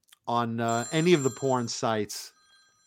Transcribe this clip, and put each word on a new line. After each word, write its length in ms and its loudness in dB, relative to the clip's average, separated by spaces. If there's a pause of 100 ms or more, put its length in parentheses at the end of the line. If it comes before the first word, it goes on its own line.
(260)
on, 340 -2
uh, 320 0
any 200 4
of 100 6
the 80 2
porn 380 -2
sites. 640 -4 (540)